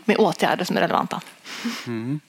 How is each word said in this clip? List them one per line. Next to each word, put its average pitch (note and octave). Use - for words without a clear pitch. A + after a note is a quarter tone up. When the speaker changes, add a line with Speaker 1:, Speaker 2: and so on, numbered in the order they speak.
Speaker 1:
med A#3
åtgärder -
som -
är -
relevanta. -
Speaker 2:
Mm. B2